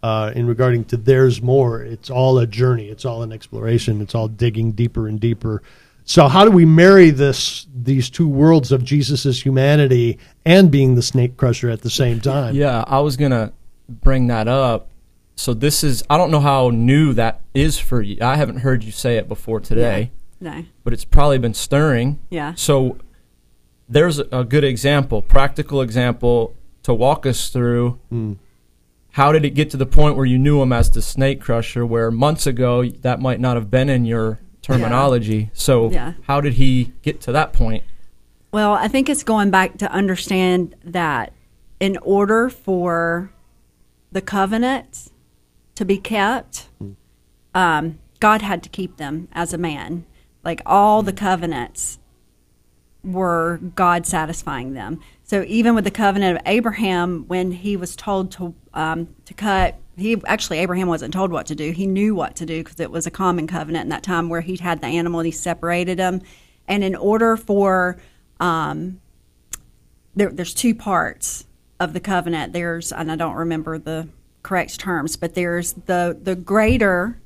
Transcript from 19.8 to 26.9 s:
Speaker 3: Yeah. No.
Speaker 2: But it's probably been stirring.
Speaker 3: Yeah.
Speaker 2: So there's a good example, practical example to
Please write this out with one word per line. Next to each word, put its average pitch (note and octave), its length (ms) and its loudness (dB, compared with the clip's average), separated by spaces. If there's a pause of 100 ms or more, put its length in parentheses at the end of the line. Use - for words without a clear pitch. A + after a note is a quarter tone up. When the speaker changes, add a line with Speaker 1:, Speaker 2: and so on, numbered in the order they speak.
Speaker 3:
Yeah. D#3 180 -14
No. E3 60 -14 (200)
Speaker 2:
But - 80 0
it's - 140 -2
probably C#3+ 320 6
been A#2 160 -2
stirring. C#3 760 0
Speaker 3:
Yeah. D#3 280 -8
Speaker 2:
So C3 420 0 (880)
there's D3 300 2
a B2+ 260 -4
good C3 200 0
example, C3 580 0
practical C#3 580 6
example A#2+ 720 0 (280)
to C3 100 0